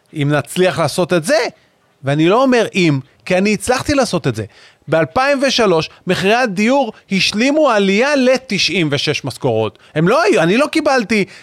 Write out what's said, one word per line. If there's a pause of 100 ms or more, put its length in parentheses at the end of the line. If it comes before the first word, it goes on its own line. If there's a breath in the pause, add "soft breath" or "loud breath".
(140)
אם
נצליח
לעשות
את
זה, (680 soft breath)
ואני
לא
אומר
אם, (240 soft breath)
כי
אני
הצלחתי
לעשות
את
זה. (440 soft breath)
באלפיים
ושלוש (160 loud breath)
מחירי
הדיור (200 loud breath)
השלימו
עלייה
לתשעים
ושש
משכורות. (160 soft breath)
הם
לא
היו,
אני
לא
קיבלתי (180 loud breath)